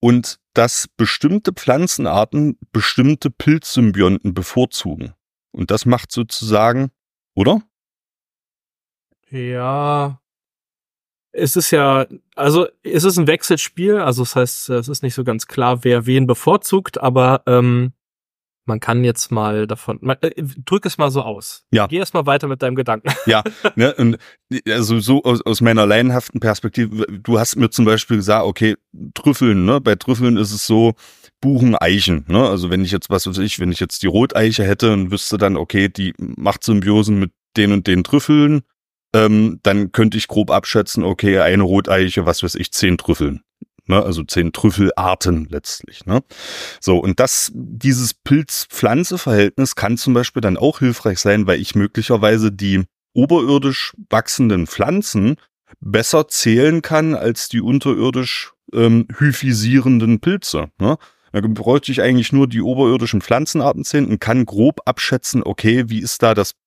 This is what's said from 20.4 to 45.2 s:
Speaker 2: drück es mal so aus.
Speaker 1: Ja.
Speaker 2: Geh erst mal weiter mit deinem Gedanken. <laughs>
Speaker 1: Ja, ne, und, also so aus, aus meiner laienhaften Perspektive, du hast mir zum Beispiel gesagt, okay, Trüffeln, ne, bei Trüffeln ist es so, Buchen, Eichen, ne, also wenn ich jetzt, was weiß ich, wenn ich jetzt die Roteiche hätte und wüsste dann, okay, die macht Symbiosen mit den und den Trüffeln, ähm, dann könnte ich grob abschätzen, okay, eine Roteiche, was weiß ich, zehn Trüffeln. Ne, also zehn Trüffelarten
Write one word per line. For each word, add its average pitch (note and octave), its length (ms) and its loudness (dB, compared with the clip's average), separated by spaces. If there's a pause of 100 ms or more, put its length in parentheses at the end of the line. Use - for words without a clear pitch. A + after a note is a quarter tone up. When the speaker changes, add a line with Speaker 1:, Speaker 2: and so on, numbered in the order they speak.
Speaker 2:
drück G3+ 220 -2
es F3 100 -6
mal D3 140 0
so C3+ 120 -2
aus. G#2+ 500 -12
Speaker 1:
Ja. G#2+ 160 2
Speaker 2:
Geh D3+ 80 -4
erst F#3 180 -6
mal E3 120 0
weiter C#3+ 200 0
mit C3+ 160 -6
deinem B2+ 140 -2
Gedanken. A#2+ 380 -4
<laughs> - 120 -8
Speaker 1:
Ja, A2 180 2 (320)
ne, B2 180 2
und, A#2 240 2 (500)
also A2+ 300 0
so B2 260 2
aus, A#2+ 180 2
aus A2 180 -2
meiner A2+ 260 4
laienhaften A#2+ 540 0
Perspektive, A2 680 -2
du G#2 320 -2
hast A2+ 180 -2
mir B2 140 2
zum - 140 2
Beispiel A2 320 0
gesagt, G#2 280 2
okay, G#2 320 0 (380)
Trüffeln, A2+ 520 2
ne, C3 140 2
bei A2+ 140 2
Trüffeln A#2+ 420 0
ist G#2 160 -2
es G#2 140 -8
so, A2+ 280 4 (460)
Buchen, B2+ 360 2
Eichen, F2 520 0
ne, G#2+ 200 2
also F2+ 220 -4
wenn F#2 140 0
ich F2+ 80 -6
jetzt, F#2 180 -6
was G2 160 -2
weiß F#2+ 120 -6
ich, G2+ 220 -4
wenn F2+ 120 -2
ich E2+ 80 -6
jetzt - 220 -6
die G2 40 0
Roteiche A2 580 2
hätte G2+ 280 2
und F#2+ 180 0
wüsste G2+ 280 -4
dann, G2 180 2
okay, G2 320 0
die F#2+ 300 -6
macht - 460 -4
Symbiosen G#2 540 2
mit F#2+ 140 -2 (240)
den G#2 160 4
und G2+ 140 0
den F2+ 180 2
Trüffeln, D3 580 2 (520)
ähm, G#2+ 480 4
dann G2+ 300 0
könnte A2 240 2
ich - 120 -6
grob G#2+ 220 0
abschätzen, G2+ 540 0
okay, F#2+ 360 0
eine F2+ 220 4
Roteiche, F#2+ 640 0
was F2 160 -2
weiß F2 140 -4
ich, - 160 -8
zehn F2+ 240 0
Trüffeln. D2 460 -4 (480)
Ne, F#2+ 100 4
also E2 220 -4
zehn E2+ 300 -2
Trüffelarten F#2 960 0